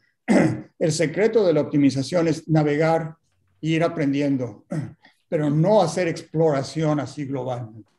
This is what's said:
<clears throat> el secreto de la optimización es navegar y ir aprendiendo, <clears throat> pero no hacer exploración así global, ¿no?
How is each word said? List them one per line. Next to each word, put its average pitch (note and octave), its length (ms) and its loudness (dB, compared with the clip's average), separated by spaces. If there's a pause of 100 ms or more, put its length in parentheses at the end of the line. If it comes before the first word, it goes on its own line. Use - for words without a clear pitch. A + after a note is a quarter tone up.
(260)
<clears throat> D#3 540 0
el D#3+ 120 0
secreto F3+ 540 2
de E3+ 80 4
la D3+ 80 2
optimización C#3+ 640 0
es D#3 200 -2
navegar D#3 680 0 (440)
y D#3+ 160 -2
ir D#3+ 80 2
aprendiendo, C#3 840 -2
<clears throat> - 600 -12
pero D3+ 200 -2
no F3 320 4
hacer F3 260 0
exploración D#3 920 -2
así C3+ 260 -8
global, B2 480 -6
¿no? A2 100 -20 (160)